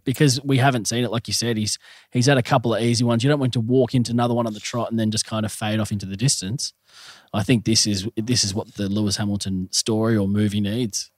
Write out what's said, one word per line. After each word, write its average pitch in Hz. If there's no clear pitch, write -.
because 135
we 135
haven't 123
seen 120
it. 107
Like 117
you 101
said, 117
he's, 107
he's 123
had 139
a 123
couple 117
of 104
easy 117
ones. 117
You 139
don't 147
want 127
to 123
walk 123
into 120
another 120
one 117
on 107
the 107
trot 113
and 113
then 110
just 107
kind 110
of 107
fade 110
off 101
into 101
the 95
distance. 101
I 107
think 110
this 110
is, 101
this 110
is 98
what -
the 101
Lewis 104
Hamilton 98
story 113
or 98
movie 104
needs. 107